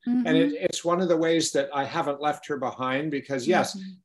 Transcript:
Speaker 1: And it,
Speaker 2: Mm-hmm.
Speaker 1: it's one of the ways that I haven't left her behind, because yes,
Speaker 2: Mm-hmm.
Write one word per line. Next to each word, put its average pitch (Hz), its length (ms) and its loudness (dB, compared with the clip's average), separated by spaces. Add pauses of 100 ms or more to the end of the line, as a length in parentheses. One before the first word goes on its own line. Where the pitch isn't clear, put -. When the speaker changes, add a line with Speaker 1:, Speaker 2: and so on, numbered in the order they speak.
Speaker 1:
And 247 220 0
it, - 220 6
Speaker 2:
Mm-hmm. 285 160 -2
Speaker 1:
it's - 200 -4
one 175 160 2
of 185 60 2
the 170 100 4
ways 165 360 2
that 139 200 0
I 139 120 -2
haven't 143 360 -4
left 147 260 -2
her 147 100 -4
behind, 131 520 -2
because 135 380 -4
yes, 170 280 2
Speaker 2:
Mm-hmm. 190 160 -12 (140)